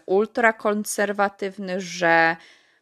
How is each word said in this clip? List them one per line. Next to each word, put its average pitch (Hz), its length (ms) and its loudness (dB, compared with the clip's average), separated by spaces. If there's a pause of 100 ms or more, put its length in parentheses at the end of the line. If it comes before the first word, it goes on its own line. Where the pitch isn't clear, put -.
ultrakonserwatywny, 202 1800 -2
że 170 540 2 (460)